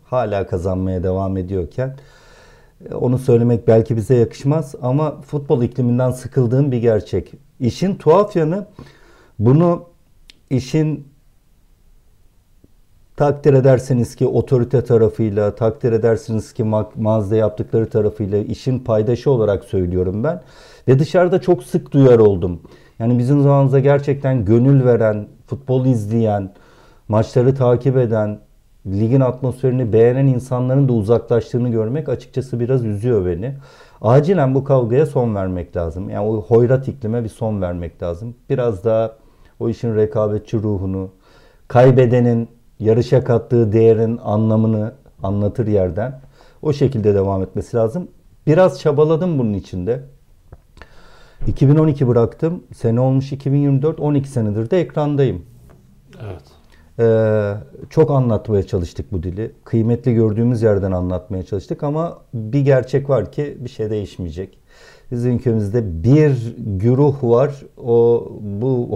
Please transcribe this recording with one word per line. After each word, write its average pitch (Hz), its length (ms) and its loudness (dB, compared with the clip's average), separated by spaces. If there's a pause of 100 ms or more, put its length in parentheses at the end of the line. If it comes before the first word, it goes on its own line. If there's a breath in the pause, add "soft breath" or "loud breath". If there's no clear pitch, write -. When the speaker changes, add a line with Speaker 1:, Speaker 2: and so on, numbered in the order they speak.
Speaker 1:
hala 104 440 -4
kazanmaya 92 560 -4
devam 95 340 -2
ediyorken, 95 580 -6 (960 soft breath)
e, - 40 -10
onu 123 240 -2
söylemek 120 500 2
belki 113 300 4
bize 113 180 0
yakışmaz 139 680 -2
ama 143 400 -4
futbol 143 420 -2
ikliminden 123 480 0
sıkıldığım 131 600 0
bir 123 60 -2
gerçek. 110 560 -2 (260)
İşin 175 360 -2
tuhaf 190 400 2
yanı, 175 320 -2 (720 loud breath)
bunu 165 440 2 (680)
işin 151 580 -4 (2000)
takdir 143 380 0
ederseniz 127 640 2
ki 127 120 0
otorite 120 560 0
tarafıyla, 107 720 0
takdir 113 360 -2
edersiniz 113 640 -2
ki 117 100 -4
ma-, 107 320 -2
mağazada 110 400 0
yaptıkları 110 540 0
tarafıyla 104 480 -2
işin 117 420 -4
paydaşı 117 520 0
olarak 104 320 0
söylüyorum 92 600 -4
ben. 170 180 -6 (460 loud breath)
Ve 131 120 6
dışarıda 175 420 2
çok 175 220 0
sık - 280 -6
duyar 127 280 6
oldum. 92 420 2 (380 loud breath)
Yani 120 200 0
bizim 139 220 2
zamanımızda 139 380 4
gerçekten 135 680 0
gönül 123 400 4
veren, 110 420 2 (200)
futbol 127 380 -4
izleyen, 107 680 0 (560 soft breath)
maçları 120 460 2
takip 123 420 2
eden, 107 420 -2 (480)
ligin 110 340 2
atmosferini 123 720 -2
beğenen 123 320 4
insanların 127 640 0
da 123 40 2
uzaklaştığını 117 760 0
görmek 117 400 -4
açıkçası 120 500 -6
biraz 120 260 0
üzüyor 104 400 -2
beni. 92 300 -6 (460 loud breath)
Acilen 139 540 2
bu 131 80 0
kavgaya 131 420 2
son 123 300 -2
vermek 92 420 -6
lazım. 90 320 -6
Yani 104 180 -6
o 110 140 -4
hoyrat 123 460 2
iklime 117 360 -6
bir 110 60 -8
son 107 320 -6
vermek 87 420 -8
lazım. 92 320 -8 (140)
Biraz 120 340 -2
daha 113 320 0 (440 soft breath)
o 117 100 -4
işin 113 260 -4
rekabetçi 107 600 -2
ruhunu, 95 520 -4 (580 soft breath)
kaybedenin 123 840 4 (300)
yarışa 117 440 2
kattığı 117 480 0
değerin 113 520 2
anlamını 110 680 0 (300)
anlatır 104 440 -4
yerden. 104 540 -2 (400 soft breath)
O 151 120 -2
şekilde 120 400 0
devam 98 300 0
etmesi - 340 -8
lazım. 117 300 -2 (400)
Biraz 175 340 2
çabaladım 156 580 0
bunun 110 140 -2
içinde. 95 460 -6 (1500 soft breath)
İki 131 220 2
bin 147 60 6
on 156 120 4
iki 139 200 0
bıraktım. 123 560 0 (120)
Sene 113 240 -2
olmuş 131 320 0
iki 135 220 -4
bin 143 40 2
yirmi 143 240 2
dört, 160 180 -2
on 147 140 -2
iki 139 160 -2
senedir 113 400 -4
de 190 100 2
ekrandayım. 143 640 -2 (840)
Speaker 2:
Evet. - 360 -16 (400 soft breath)
Speaker 1:
Ee, 110 540 2 (360)
çok 156 220 2
anlatmaya 110 520 0
çalıştık - 480 -6
bu 90 120 -6
dili. 95 280 -8 (120)
Kıymetli 117 500 0
gördüğümüz 113 480 0
yerden 98 300 2
anlatmaya 90 520 -4
çalıştık 107 400 -8
ama 156 340 -6 (160)
bir 113 280 -4
gerçek 135 480 0
var 131 220 0
ki 147 280 -8
bir 120 100 -12
şey 110 200 -8
değişmeyecek. 92 680 -8 (520 soft breath)
Bizim 123 240 -2
ülkemizde 107 680 -2
bir 131 540 2
güruh 117 640 0
var. 123 320 2 (220)
O 117 500 2 (140)
bu 117 540 -4